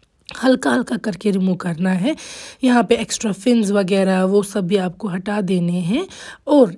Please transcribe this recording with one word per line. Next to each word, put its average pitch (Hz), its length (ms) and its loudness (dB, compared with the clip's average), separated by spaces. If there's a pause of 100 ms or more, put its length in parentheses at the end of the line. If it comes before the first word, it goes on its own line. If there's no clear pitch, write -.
(300)
हल्का 262 420 0
हल्का 240 260 -2
करके 202 340 -4
रिमूव 190 260 0
करना 180 340 -2
है। 190 240 0 (480)
यहाँ 247 200 4
पे 233 120 2
एक्स्ट्रा 226 380 -4
फिन्स 226 380 2
वगैरह 190 540 2
वो 202 180 4
सब 196 240 -4
भी 196 100 2
आपको 185 300 -4
हटा 190 360 -4
देने 175 380 0
हैं 226 240 -2 (420)
और 233 300 6